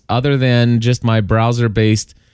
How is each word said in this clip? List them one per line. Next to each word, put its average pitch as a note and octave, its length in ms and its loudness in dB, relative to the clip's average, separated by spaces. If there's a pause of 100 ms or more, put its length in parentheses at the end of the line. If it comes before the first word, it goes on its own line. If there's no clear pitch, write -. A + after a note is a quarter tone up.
other C3+ 280 0
than A#2+ 420 2
just A#2+ 240 -2
my A2+ 180 0
browser-based A2+ 920 0 (200)